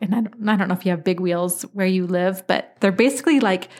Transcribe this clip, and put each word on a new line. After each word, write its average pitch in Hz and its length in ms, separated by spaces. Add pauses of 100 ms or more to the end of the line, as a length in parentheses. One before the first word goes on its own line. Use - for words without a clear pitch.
And 196 140
I 233 80
don't, 214 260
I 214 80
don't 190 120
know 180 60
if 175 100
you 190 60
have 170 140
big 180 160
wheels 175 420 (120)
where 196 120
you 185 200
live, 185 400
but - 340
they're 196 100
basically 262 500
like 190 280 (120)